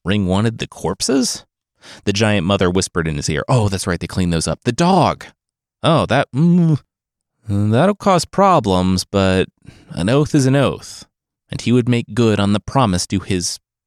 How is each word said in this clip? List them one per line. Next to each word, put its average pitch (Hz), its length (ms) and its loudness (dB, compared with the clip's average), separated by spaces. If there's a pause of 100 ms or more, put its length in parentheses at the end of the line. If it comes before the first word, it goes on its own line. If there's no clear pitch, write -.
Ring 98 220 -2
wanted 107 300 0
the - 100 -8
corpses? - 760 -4 (600)
The 101 80 0
giant 101 340 0
mother 95 220 2
whispered 90 400 -2
in 76 80 -4
his 71 120 -6
ear, 73 200 -2
"Oh, 113 180 2
that's 98 180 -4
right, 87 140 -4
they 85 80 -8
cleaned 90 240 -2
those 82 160 -2
up. - 160 -6
The 120 80 -2
dog. 156 540 0 (580)
Oh, 147 220 2
that, 120 260 0
mm, 165 480 2 (640)
that'll 110 480 0
cause 180 300 0
problems, 98 800 2
but 95 460 0 (400)
an - 180 -4
oath 139 260 0
is 139 120 4
an 131 100 2
oath, - 500 -2 (460)
and - 80 -8
he 113 140 -2
would 123 160 2
make 120 240 -2
good 107 260 2
on 101 140 2
the 104 80 -2
promise 107 460 0
to 101 120 -2
his 90 400 -6 (280)